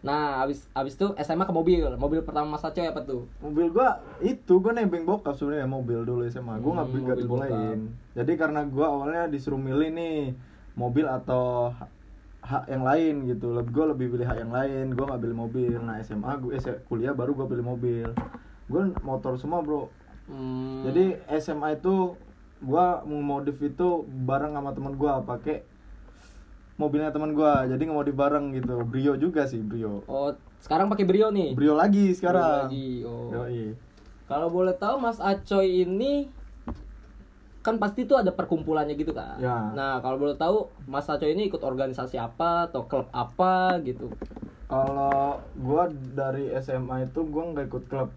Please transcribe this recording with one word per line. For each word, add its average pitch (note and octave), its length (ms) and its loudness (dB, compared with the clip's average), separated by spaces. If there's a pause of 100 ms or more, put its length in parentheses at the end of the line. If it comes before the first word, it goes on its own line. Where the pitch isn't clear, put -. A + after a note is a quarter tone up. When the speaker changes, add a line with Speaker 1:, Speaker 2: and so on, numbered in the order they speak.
Speaker 1:
Nah, C#3+ 400 0
abis, C#3+ 320 -4
abis C3+ 240 -4
itu G3 160 2
S D3+ 160 -4
M E3 80 2
A F#3+ 80 2
ke F3+ 80 -2
mobil. E3 400 4
Mobil D3 300 0
pertama D3+ 320 -2
Mas D#3+ 80 -6
Acoy E3 180 -2
apa D3 220 -4
tuh? B2+ 240 -6 (100)
Speaker 2:
Mobil D#3 320 0
gua A3+ 300 4 (180)
itu, F#3+ 400 4
gua A3+ 160 4
nebeng F3 320 0
bokap F3+ 300 0
sebenarnya C#3+ 320 -2
mobil A#2+ 340 -2
dulu A#2+ 240 -2
S A#2 80 -6
M B2 160 -8
A. G#2+ 80 -6
Gua D#3+ 220 0
nggak C3 80 -2
Speaker 1:
Hmm, C3 160 -2
Speaker 2:
nggak B2+ 100 2
Speaker 1:
mobil B2 80 -2
Speaker 2:
dibolehin. A#2 640 -2
Speaker 1:
bokap. - 300 -16
Speaker 2:
Jadi C3 180 0
karena D3+ 320 0
gua C#3 240 2
awalnya D3 400 -2
disuruh C3+ 300 -2
milih C#3 340 2
nih, D3+ 400 -2 (400)
mobil B2 320 2
atau B2+ 640 0
ha-, A#2+ 160 -12 (560)
hak C3 240 -4
yang C3 160 -2
lain D3+ 320 4 (160)
gitu. A#2+ 240 -2
Leb-, A#2+ 160 -2
gua D3 240 2
lebih B2+ 160 -2
pilih B2 160 -2
hak A#2 160 -2
yang A#2 80 -6
lain, C3+ 400 -2
gua C3 240 -2
nggak A#2 80 -4
pilih A#2 160 -4
mobil. A#2 400 0
Nah, A2+ 240 -6
S G#2+ 80 -12
M G#2+ 160 -4
A, C#3 80 -2
gua, B2 160 -6
eh, C3 80 -4
se-, B2 320 -6
kuliah B2 240 0
baru B2+ 160 0
gua C3 160 -2
pilih A#2+ 160 -2
mobil. A#2+ 480 -2 (560)
Gua F3+ 240 2 (160)
motor B2+ 320 -2
semua, D#3+ 240 -2
Bro. D3 240 -2 (400)
Speaker 1:
Hmm. C3 560 -6
Speaker 2:
Jadi F3 320 4 (160)
S D3+ 160 0
M D3 160 -4
A D3+ 80 0
itu F#3 480 2 (400)
gua E3 480 2
mau C#3+ 320 -2
modif C#3 240 -2
itu E3+ 400 2
bareng C3+ 480 0
sama C#3 240 -4
temen C#3 240 -6
gua, C#3 240 2
pakai B2+ 400 -4 (1120)
mobilnya D3+ 400 0
temen D3+ 240 0
gua. C#3+ 320 6
Jadi C3 160 0
ngemodif D3 320 0
bareng C#3+ 400 2
gitu. A#2+ 240 -2
Brio C3 320 2
juga D3+ 320 2
sih, A#2 160 -4
Brio. G#2+ 480 -4
Speaker 1:
Oh, C#3 240 -2 (240)
sekarang F#3 320 2
pakai G#3 160 2
Brio G#3 240 6
nih? F3 240 0
Speaker 2:
Brio D3+ 240 6
lagi G3 400 6
sekarang. F3+ 260 4
Speaker 1:
Brio C#3+ 220 4
lagi, C3 240 -4 (160)
oh. A#2+ 240 -8
Speaker 2:
Yoi. A#2 480 -4 (480)
Speaker 1:
Kalau D#3 240 0
boleh F#3 260 4
tahu A3 220 0
Mas A#3 240 -2
Acoy F#3+ 640 2
ini C4+ 480 0 (1300)
kan A3+ 160 0
pasti G#3 320 0
tuh C4+ 100 8
ada F3+ 140 4
perkumpulannya D#3 640 0
gitu D3+ 160 -2
kan? - 240 -8
Speaker 2:
Ya. A#2 340 0
Speaker 1:
Nah, C3+ 300 -2
kalau C3 160 -2
boleh C#3+ 160 0
tahu F#3 400 2 (160)
Mas C#3+ 180 -4
Acoy D#3 300 0
ini G#3 100 0
ikut F3 140 -4
organisasi B2+ 560 -4
apa E3+ 540 0
atau A#2+ 180 -6
klub B2+ 240 0
apa F#3 720 2
gitu? B2 240 -6 (560)
Speaker 2:
Kalau C#3 800 0 (160)
gua D#3 320 2
dari C3+ 560 -4
S C3 240 -4
M B2+ 160 -4
A C3 160 -2
itu D#3 220 -4
gua D#3+ 260 -4
nggak C#3 160 -4
ikut B2+ 160 -6
klub C3 320 -4